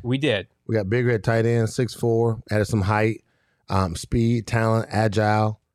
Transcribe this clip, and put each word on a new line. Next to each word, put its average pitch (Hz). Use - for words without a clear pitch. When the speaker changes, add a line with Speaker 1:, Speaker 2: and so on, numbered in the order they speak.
Speaker 1:
We 123
did. 117
Speaker 2:
We 110
got 98
bigger 123
at 110
tight 113
end, 117
six 123
four, 113
added 107
some 110
height, 107
um, 95
speed, 117
talent, 113
agile, 107